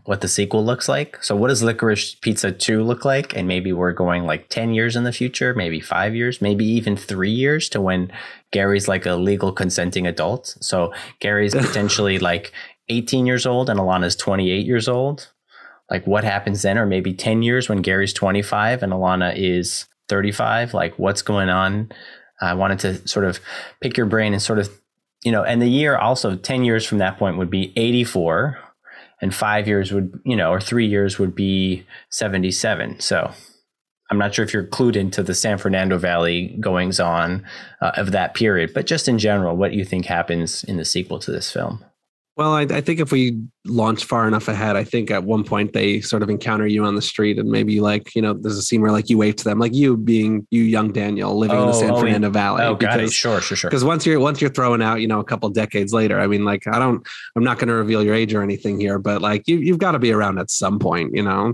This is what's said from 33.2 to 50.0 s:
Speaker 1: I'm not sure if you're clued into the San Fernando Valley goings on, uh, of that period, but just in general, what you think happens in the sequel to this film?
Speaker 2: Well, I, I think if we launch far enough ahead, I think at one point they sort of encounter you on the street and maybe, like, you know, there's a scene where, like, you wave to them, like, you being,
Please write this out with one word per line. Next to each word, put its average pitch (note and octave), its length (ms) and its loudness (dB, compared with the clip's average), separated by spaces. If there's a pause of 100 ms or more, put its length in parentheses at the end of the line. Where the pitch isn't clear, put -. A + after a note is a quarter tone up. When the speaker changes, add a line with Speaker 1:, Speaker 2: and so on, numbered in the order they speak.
Speaker 1:
I'm G2+ 60 0
not G2+ 160 0
sure A2+ 120 0
if - 80 -6
you're G#2 120 -2
clued A#2+ 300 2
into F#2+ 280 -2
the F2+ 120 -4
San G#2+ 220 0
Fernando F#2+ 400 0
Valley E2+ 640 0
goings F#2 400 0
on, F2 460 0 (360)
uh, - 140 0
of F#2+ 160 -2
that F#2 220 0
period, F#2+ 400 2
but C#3 120 -4
just D#3+ 220 -2
in B2 100 4
general, G2+ 380 2
what F#2 180 0
you G2 120 -2
think F2+ 200 -4
happens E2+ 580 -2
in F#2+ 140 -6
the D#2+ 80 -6
sequel - 340 -4
to - 120 -8
this - 200 -6
film? - 320 -6 (520)
Speaker 2:
Well, D#3 200 0
I, D3+ 60 2
I C#3+ 180 0
think E3 220 -2
if C#3+ 100 0
we B2 260 2 (280)
launch A2 400 0
far A2+ 200 0
enough A2 220 0
ahead, G#2+ 300 0
I G2 80 0
think A2 260 -2
at F#2+ 140 0
one G#2+ 180 0
point G#2 300 -2
they G#2 260 2
sort G#2+ 240 -2
of G2+ 60 0
encounter G#2+ 360 0
you G#2+ 200 2
on G2+ 100 0
the G#2 60 -2
street G#2+ 360 0
and G#2+ 140 -2
maybe, G#2+ 300 2
like, G#2 340 0
you A2+ 60 2
know, G#2+ 120 2
there's G#2 240 -4
a G2+ 40 -4
scene A2+ 180 0
where, G#2+ 140 4
like, G#2+ 160 0
you A2+ 80 6
wave G#2+ 200 4
to - 60 -12
them, G#2+ 160 0
like, A#2 140 2
you C3+ 240 4
being, A2 520 2